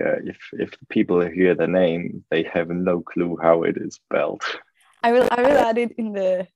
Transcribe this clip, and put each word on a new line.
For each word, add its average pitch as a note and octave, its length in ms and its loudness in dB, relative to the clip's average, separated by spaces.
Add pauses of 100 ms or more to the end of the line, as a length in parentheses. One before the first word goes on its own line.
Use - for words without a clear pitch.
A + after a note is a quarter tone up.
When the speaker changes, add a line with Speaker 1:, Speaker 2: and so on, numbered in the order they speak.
Speaker 1:
uh, - 240 0
if, - 120 -10 (160)
if - 180 -6 (180)
people F2+ 320 2
hear F2 340 2
the E2 120 0
name, F2 640 0
they E2 120 0 (100)
have E2+ 160 -2
no F2 320 -2
clue E2+ 420 -4
how E2 200 6
it E2+ 140 -2
is - 180 -10
spelled. - 480 -4 (600)
Speaker 2:
I A#3 100 4
will, A#3+ 180 4
I A#3+ 120 0
will C4+ 160 4
add A#3 200 2
it A#3+ 200 -2
in A3 140 -6
the F#3 440 -2